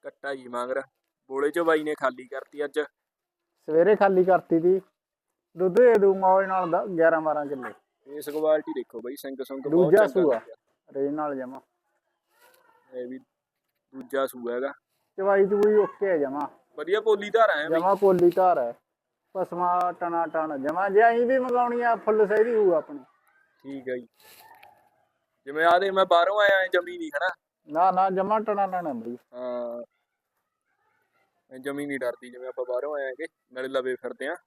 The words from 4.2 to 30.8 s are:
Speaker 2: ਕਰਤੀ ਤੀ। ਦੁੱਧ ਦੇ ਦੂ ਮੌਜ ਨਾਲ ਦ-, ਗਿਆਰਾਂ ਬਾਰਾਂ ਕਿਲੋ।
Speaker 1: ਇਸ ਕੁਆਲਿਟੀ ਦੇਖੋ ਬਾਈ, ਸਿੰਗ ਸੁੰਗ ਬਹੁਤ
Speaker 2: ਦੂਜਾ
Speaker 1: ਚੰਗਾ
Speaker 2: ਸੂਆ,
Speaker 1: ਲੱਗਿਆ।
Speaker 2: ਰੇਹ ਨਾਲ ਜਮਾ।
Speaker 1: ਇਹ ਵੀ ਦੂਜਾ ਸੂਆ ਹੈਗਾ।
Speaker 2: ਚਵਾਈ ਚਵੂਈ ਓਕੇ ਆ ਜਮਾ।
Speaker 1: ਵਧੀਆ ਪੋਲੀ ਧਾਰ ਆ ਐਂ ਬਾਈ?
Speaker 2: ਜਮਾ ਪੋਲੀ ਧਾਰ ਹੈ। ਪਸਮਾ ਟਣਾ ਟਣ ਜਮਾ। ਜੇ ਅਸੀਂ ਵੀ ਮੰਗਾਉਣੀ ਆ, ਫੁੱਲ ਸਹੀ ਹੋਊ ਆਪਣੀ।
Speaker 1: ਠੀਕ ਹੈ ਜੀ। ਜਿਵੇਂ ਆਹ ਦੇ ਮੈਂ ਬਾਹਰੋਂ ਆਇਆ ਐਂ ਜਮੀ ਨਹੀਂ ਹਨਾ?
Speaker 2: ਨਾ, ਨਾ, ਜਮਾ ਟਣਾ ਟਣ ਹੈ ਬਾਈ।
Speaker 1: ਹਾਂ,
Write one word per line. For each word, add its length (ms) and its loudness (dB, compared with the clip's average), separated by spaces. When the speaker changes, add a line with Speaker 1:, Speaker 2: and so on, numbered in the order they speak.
Speaker 2:
ਕਰਤੀ 360 2
ਤੀ। 220 2
ਦੁੱਧ 180 0
ਦੇ 180 6
ਦੂ 220 6
ਮੌਜ 300 4
ਨਾਲ 260 -2
ਦ-, 140 0
ਗਿਆਰਾਂ 240 4
ਬਾਰਾਂ 240 -2
ਕਿਲੋ। 240 -10
Speaker 1:
ਇਸ 220 -14
ਕੁਆਲਿਟੀ 440 0
ਦੇਖੋ 280 -10
ਬਾਈ, 140 -12
ਸਿੰਗ 280 -12
ਸੁੰਗ 200 -12
ਬਹੁਤ 220 2
Speaker 2:
ਦੂਜਾ 200 4
Speaker 1:
ਚੰਗਾ 20 -2
Speaker 2:
ਸੂਆ, 280 2
Speaker 1:
ਲੱਗਿਆ। 200 -10
Speaker 2:
ਰੇਹ 180 -4
ਨਾਲ 240 -6
ਜਮਾ। 260 -12
Speaker 1:
ਇਹ 140 -10
ਵੀ 120 -14
ਦੂਜਾ 1040 -10
ਸੂਆ 280 -8
ਹੈਗਾ। 180 -4
Speaker 2:
ਚਵਾਈ 280 2
ਚਵੂਈ 320 2
ਓਕੇ 340 0
ਆ 60 2
ਜਮਾ। 300 -4
Speaker 1:
ਵਧੀਆ 240 -2
ਪੋਲੀ 280 0
ਧਾਰ 200 4
ਆ 40 2
ਐਂ 160 -4
ਬਾਈ? 100 2
Speaker 2:
ਜਮਾ 160 2
ਪੋਲੀ 340 6
ਧਾਰ 300 4
ਹੈ। 140 -4
ਪਸਮਾ 680 -2
ਟਣਾ 260 -4
ਟਣ 320 -4
ਜਮਾ। 220 -2
ਜੇ 200 6
ਅਸੀਂ 160 0
ਵੀ 140 2
ਮੰਗਾਉਣੀ 420 -2
ਆ, 140 0
ਫੁੱਲ 320 0
ਸਹੀ 280 0
ਹੋਊ 180 4
ਆਪਣੀ। 260 -4
Speaker 1:
ਠੀਕ 260 -14
ਹੈ 60 -4
ਜੀ। 120 -12
ਜਿਵੇਂ 200 -2
ਆਹ 140 6
ਦੇ 120 -2
ਮੈਂ 140 2
ਬਾਹਰੋਂ 360 4
ਆਇਆ 220 4
ਐਂ 100 -4
ਜਮੀ 240 -2
ਨਹੀਂ 200 -10
ਹਨਾ? 120 -2
Speaker 2:
ਨਾ, 240 2
ਨਾ, 180 2
ਜਮਾ 300 -2
ਟਣਾ 280 -2
ਟਣ 200 -6
ਹੈ 60 -6
ਬਾਈ। 240 -10
Speaker 1:
ਹਾਂ, 500 -10